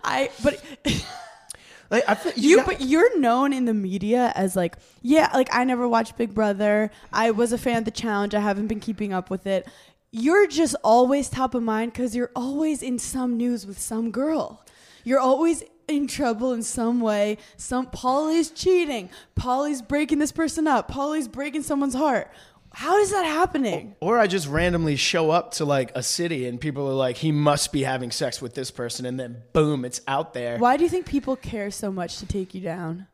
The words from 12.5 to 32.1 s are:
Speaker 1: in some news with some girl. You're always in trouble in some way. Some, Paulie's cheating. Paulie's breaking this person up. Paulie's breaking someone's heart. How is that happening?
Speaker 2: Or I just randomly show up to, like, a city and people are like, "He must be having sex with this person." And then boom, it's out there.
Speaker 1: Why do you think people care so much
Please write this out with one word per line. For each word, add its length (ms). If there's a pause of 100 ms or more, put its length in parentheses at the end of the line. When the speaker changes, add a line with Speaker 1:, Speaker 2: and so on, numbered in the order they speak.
Speaker 1:
in 160
some 380
news 300
with 140
some 300
girl. 540 (400)
You're 160
always 420 (240)
in 200
trouble 480
in 80
some 380
way. 360 (220)
Some, 280
Paulie's 640
cheating. 600 (260)
Paulie's 460
breaking 380
this 120
person 340
up. 240
Paulie's 380
breaking 360
someone's 300
heart. 360 (460)
How 220
is 140
that 120
happening? 760
Speaker 2:
Or 180
I 80
just 220
randomly 480
show 340
up 240
to, 100
like, 300
a 80
city 460
and 120
people 280
are 60
like, 240
"He 120
must 400
be 140
having 260
sex 320
with 120
this 180
person." 340
And 120
then 240 (100)
boom, 320
it's 240
out 260
there. 240
Speaker 1:
Why 180
do 80
you 60
think 160
people 300
care 340
so 220
much 260